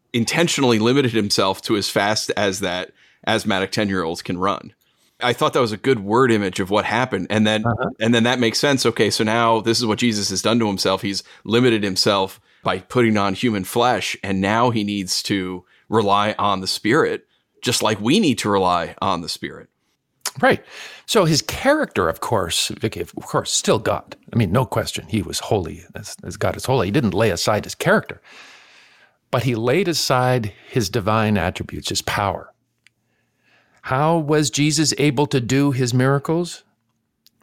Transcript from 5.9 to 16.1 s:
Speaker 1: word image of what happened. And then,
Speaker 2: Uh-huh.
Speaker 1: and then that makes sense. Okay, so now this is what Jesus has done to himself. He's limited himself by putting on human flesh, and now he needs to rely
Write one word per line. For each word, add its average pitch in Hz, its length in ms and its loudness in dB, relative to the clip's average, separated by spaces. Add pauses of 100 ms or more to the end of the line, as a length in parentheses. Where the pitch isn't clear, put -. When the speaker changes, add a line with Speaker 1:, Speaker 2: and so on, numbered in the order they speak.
Speaker 1:
word 113 320 2
image 101 260 0
of 95 120 -4
what 101 140 2
happened. 107 460 -2
And 107 160 4
then, 107 180 0
Speaker 2:
Uh-huh. 117 260 -2 (100)
Speaker 1:
and 113 120 2
then 113 120 4
that 123 160 0
makes 113 180 2
sense. 143 260 0
Okay, 113 260 2
so - 120 -2
now 113 380 2
this 113 180 0
is 120 80 -2
what 104 140 0
Jesus 107 300 0
has 92 120 -4
done 113 160 2
to 113 80 2
himself. 95 360 0
He's 98 200 -6 (220)
limited 113 400 2
himself 98 560 0 (240)
by 92 160 -2
putting 117 360 2
on 98 180 0
human 104 300 -2
flesh, 117 600 0
and 98 160 -2
now 113 300 2
he 113 120 -2
needs 101 420 -4
to 92 400 -4 (240)
rely 104 500 2